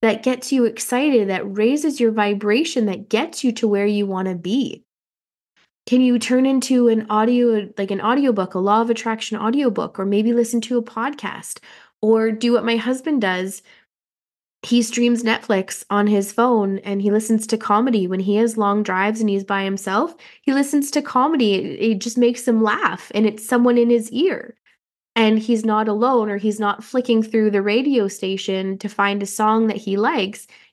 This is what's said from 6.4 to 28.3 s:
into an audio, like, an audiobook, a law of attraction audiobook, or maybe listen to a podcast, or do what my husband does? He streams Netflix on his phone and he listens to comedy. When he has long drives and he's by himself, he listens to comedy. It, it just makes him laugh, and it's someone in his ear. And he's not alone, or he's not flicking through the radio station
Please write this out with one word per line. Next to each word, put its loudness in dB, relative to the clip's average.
into 2
an 0
audio, 2
like, -4
an -4
audiobook, 0
a -2
law 2
of 0
attraction -4
audiobook, -2
or -4
maybe 2
listen 0
to -2
a -2
podcast, -8
or 4
do 0
what 4
my 0
husband -2
does? -2
He 2
streams 0
Netflix -2
on 2
his 2
phone 2
and -6
he 0
listens 0
to -2
comedy. 0
When -4
he 0
has 0
long 0
drives -2
and 2
he's -2
by -4
himself, -2
he 0
listens 0
to 0
comedy. 2
It, -2
it -2
just -6
makes 2
him 2
laugh, -2
and 2
it's -2
someone 4
in 4
his 2
ear. -2
And 4
he's 0
not 0
alone, 0
or -4
he's -2
not -2
flicking 0
through 2
the 0
radio 2
station -4